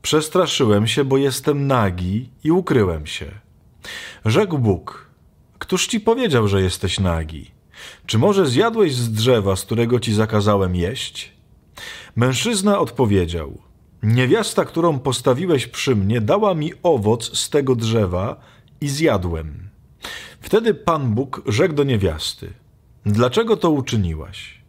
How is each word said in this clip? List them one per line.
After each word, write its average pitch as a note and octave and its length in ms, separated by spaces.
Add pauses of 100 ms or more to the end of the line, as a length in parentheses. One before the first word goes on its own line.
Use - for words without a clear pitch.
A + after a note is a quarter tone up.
Przestraszyłem D3 840
się, C#3+ 160
bo C3+ 140
jestem C#3 500
nagi G2+ 640 (140)
i D3+ 80
ukryłem G2+ 560
się." - 180 (1000)
Rzekł D#3+ 320
Bóg: G#2+ 520 (480)
"Któż - 300
ci A3+ 120
powiedział, G#3 480
że G2 140
jesteś F#2 380
nagi? E2 520 (540)
Czy - 120
może F#3+ 280
zjadłeś F3+ 500
z A#2+ 160
drzewa, A2 440
z F#2+ 100
którego A#2 340
ci A2 140
zakazałem G#2 600
jeść?" - 560 (840)
Mężczyzna F#3+ 640
odpowiedział: F2+ 800 (460)
"Niewiasta, B2+ 640
którą E3 340
postawiłeś C#3 680
przy - 280
mnie, G#2+ 260
dała F#3 340
mi D#3 180 (100)
owoc A#2 540
z - 120
tego C3+ 260
drzewa A2 640 (420)
i C#3+ 80
zjadłem." F2+ 800 (720)
Wtedy A3+ 320
Pan C#3+ 400
Bóg C3 320
rzekł D3+ 300
do C#3+ 80
niewiasty: F#2+ 720 (520)
"Dlaczego B2+ 520
to E3+ 140
uczyniłaś?" G2+ 960